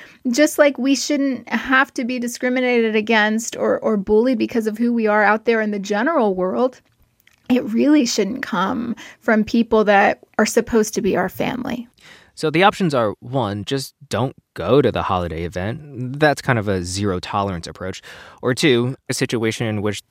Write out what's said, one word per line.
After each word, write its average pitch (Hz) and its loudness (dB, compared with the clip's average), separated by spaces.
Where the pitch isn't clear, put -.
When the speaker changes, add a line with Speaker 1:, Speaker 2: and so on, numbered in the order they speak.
Speaker 1:
just 302 2
like 285 4
we 262 2
shouldn't 269 -2
have 262 0
to 262 -4
be 247 -4
discriminated 247 0
against 220 0
or, 214 0
or 220 0
bullied 214 2
because 233 -2
of 214 -6
who 240 0
we 226 0
are 208 4
out 214 2
there 226 2
in 214 -2
the 208 -4
general 208 0
world. 233 -2
It 247 2
really 240 4
shouldn't 202 -2
come 190 -4
from 214 2
people 226 2
that 202 4
are 214 4
supposed 220 0
to - -4
be 190 0
our 185 -2
family. - -6
Speaker 2:
So 156 -2
the 156 2
options 196 2
are, 113 2
one, 110 -4
just 135 -6
don't 117 -2
go 117 2
to 120 4
the 87 -2
holiday 85 -4
event. 127 -8
That's 147 2
kind 127 0
of 104 -4
a 95 0
zero 92 -2
tolerance 98 -4
approach. 90 -12
Or 123 0
two, 127 2
a 127 -2
situation 113 -2
in 107 -4
which 104 -4